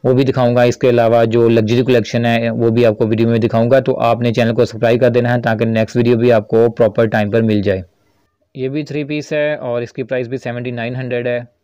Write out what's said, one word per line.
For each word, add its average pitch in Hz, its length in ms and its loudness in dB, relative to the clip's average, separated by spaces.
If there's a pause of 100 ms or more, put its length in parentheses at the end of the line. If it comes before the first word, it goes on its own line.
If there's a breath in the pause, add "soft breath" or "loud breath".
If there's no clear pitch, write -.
वो 131 80 2
भी 131 100 2
दिखाऊँगा। 123 400 0
इसके 120 240 0
अलावा 117 380 4
जो 117 240 2
लग्जरी 113 340 2
कलेक्शन 120 420 0
है 117 240 0
वो 113 220 0
भी 117 120 2
आपको 113 220 2
वीडियो 113 240 0
में 117 100 2
दिखाऊँगा। 117 400 2
तो 127 140 -2
आपने 117 380 0
चैनल 117 220 0
को 117 120 2
सब्सक्राइब 117 340 0
कर 123 100 4
देना 120 200 0
है, 123 120 0
ताकि 117 240 0
नेक्स्ट 113 320 -2
वीडियो 120 200 4
भी 120 120 2
आपको 113 400 2
प्रॉपर 113 380 0
टाइम 107 240 -2
पर 113 100 0
मिल 107 200 0
जाए। 95 220 -2 (720)
ये 131 140 -6
भी 151 140 -6
थ्री 147 200 -8
पीस 147 300 -8
है 151 240 -2
और 120 260 -6
इसकी 123 200 -10
प्राइस 127 240 -6
भी 127 100 -8
सेवनटीन 120 380 -8
नाइन 120 200 -8
हंड्रेड 123 320 -6
है। 120 200 -6 (160)